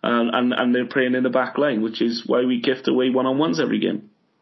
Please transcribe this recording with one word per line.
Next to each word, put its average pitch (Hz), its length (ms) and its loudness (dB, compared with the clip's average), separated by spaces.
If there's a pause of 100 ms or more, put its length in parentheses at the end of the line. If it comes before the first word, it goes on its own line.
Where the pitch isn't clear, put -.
Um, 120 300 0
and, 123 220 0
and 123 200 2
they're 127 120 0
playing 127 300 0
in 127 80 0
the 131 60 0
back 127 280 0
line, 135 240 0
which 110 200 -4
is 117 240 0
why 127 200 2
we 127 160 0
gift 127 260 -2
away 127 220 2
one-on-ones 131 500 0
every 117 200 0
game. - 320 -4 (300)